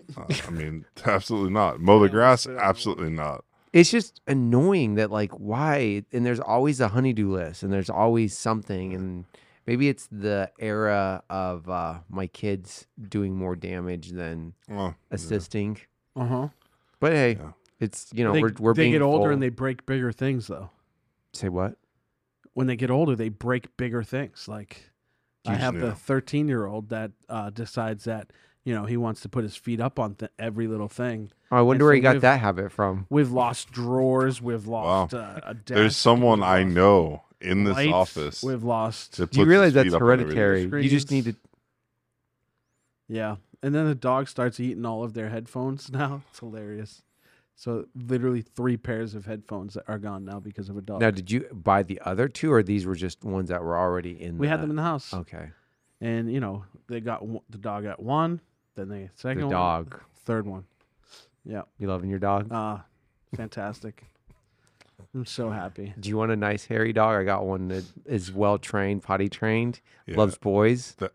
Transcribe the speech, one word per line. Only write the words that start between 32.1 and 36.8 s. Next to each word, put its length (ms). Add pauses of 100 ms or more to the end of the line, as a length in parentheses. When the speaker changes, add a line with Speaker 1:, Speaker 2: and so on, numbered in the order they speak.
Speaker 2:
we've, 80
Speaker 3:
that 180
habit 320
from. 380
Speaker 2:
we've 220
lost 400
drawers. 720
We've 240
Speaker 1:
Wow. 180
Speaker 2:
lost, 300
uh, 300
a 100
desk. 120 (100)
Speaker 1:
There's 220
someone 420
Speaker 2:
We've 80
Speaker 1:
I 160
Speaker 2:
lost 120
Speaker 1:
know 480 (180)